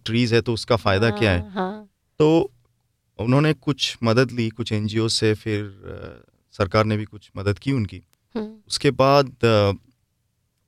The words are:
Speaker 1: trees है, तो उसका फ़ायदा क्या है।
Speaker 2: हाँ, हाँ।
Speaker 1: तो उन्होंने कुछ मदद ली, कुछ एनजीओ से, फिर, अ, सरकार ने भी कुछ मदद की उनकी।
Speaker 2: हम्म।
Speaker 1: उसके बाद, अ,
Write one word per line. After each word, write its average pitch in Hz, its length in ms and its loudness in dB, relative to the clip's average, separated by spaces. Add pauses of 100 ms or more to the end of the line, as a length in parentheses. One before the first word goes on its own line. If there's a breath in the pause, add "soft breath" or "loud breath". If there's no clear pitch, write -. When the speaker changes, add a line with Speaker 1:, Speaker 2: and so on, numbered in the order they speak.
Speaker 1:
trees 117 280 0
है, 117 80 4
तो 120 120 -2
उसका 113 220 -2
फ़ायदा 104 340 2
क्या 107 220 0
है। 87 100 0
Speaker 2:
हाँ, - 100 -12
हाँ। 202 380 -8 (300)
Speaker 1:
तो 156 320 4 (680)
उन्होंने 139 340 2
कुछ - 500 -6
मदद 120 280 2
ली, 117 180 -4
कुछ 110 220 -8
एनजीओ 107 360 -2
से, 110 260 0
फिर, 104 300 -6
अ, 92 600 -16 (280)
सरकार 107 340 0
ने 107 120 0
भी 107 80 -6
कुछ - 320 -20
मदद 98 220 -2
की 139 120 -4
उनकी। 104 320 -4 (320)
Speaker 2:
हम्म। 220 180 -8 (140)
Speaker 1:
उसके - 240 0
बाद, 135 540 2
अ, 104 260 4 (960)